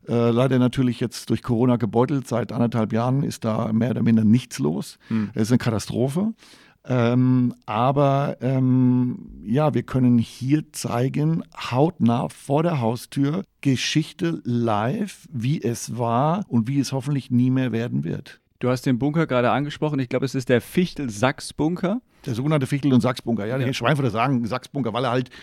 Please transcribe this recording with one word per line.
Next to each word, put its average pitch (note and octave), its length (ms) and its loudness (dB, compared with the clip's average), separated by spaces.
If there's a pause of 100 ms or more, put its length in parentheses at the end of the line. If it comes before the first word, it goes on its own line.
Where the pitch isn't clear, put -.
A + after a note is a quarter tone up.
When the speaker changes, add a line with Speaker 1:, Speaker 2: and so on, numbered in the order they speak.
Speaker 1:
Äh, A#2 220 2
leider B2+ 300 2
natürlich B2 400 0
jetzt - 300 -6
durch A#2 120 0
Corona B2 360 2
gebeutelt. B2 500 0
Seit A2+ 240 -4
anderthalb A2+ 400 0
Jahren B2+ 320 0
ist - 200 -8
da A2+ 280 -2
mehr A2 180 0
oder A#2 140 -2
minder A2+ 180 4
nichts A2+ 380 2
los. - 480 -4
Speaker 2:
Hm. G#2+ 260 -2
Speaker 1:
Das A2 100 0
ist G#2 60 -4
eine A#2 80 4
Katastrophe. C3+ 760 -2 (520)
Ähm, B2 720 2 (120)
aber, C#3 760 2
ähm, B2+ 800 2 (240)
ja, C3 320 0
wir A#2+ 80 2
können B2 360 4
hier C3+ 520 -2
zeigen, C3+ 720 -2 (140)
hautnah B2+ 720 0
vor C#3+ 340 -2
der E3 180 0
Haustür, C#3 640 -2 (200)
Geschichte D#3 840 -2
live, A#2+ 880 -2
wie C3 280 -2
es A2+ 380 -4
war C3 480 0
und A#2 220 0
wie C#3 100 0
es C3 140 -2
hoffentlich C3+ 400 -4
nie B2 180 4
mehr B2+ 220 0
werden B2 320 -2
wird. - 360 -8 (200)
Speaker 2:
Du B2 100 0
hast B2+ 160 -2
den B2+ 140 0
Bunker D3+ 260 0
gerade B2 240 2
angesprochen. D3 480 -2
Ich B2+ 100 -4
glaube, B2+ 160 -2
es C3+ 120 -6
ist B2+ 120 -4
der A#2+ 120 4
Fichtel-Sachs-Bunker. D#3 1400 -2 (240)
Speaker 1:
Der B2+ 100 -4
sogenannte C3+ 320 0
Fichtel- C#3 260 2
und A#2+ 100 6
Sachs-Bunker. A#2 440 -2
Ja, B2+ 120 -2
Speaker 2:
Ja. C3 60 -2
Speaker 1:
den C3 100 -2
Schweinfurter C3+ 360 2
sagen A#2+ 360 0
Sachs-Bunker, B2 460 -4
weil B2 120 -2
er A#2+ 60 0
halt B2+ 200 -2 (120)